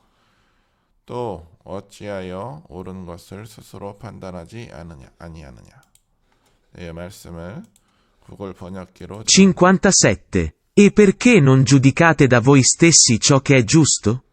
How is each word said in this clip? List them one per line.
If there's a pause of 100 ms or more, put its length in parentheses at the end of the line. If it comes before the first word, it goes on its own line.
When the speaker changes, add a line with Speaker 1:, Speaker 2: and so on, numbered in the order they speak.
(1040)
Speaker 1:
"또 (160)
어찌하여
옳은
것을
스스로
판단하지
않으냐,
아니하느냐?" (920)
네,
이
말씀을 (580)
구글
번역기로
Speaker 2:
cinquantasette. (180)
"E
perché
non
giudicate
da
voi
stessi
ciò
che
è
giusto?" (100)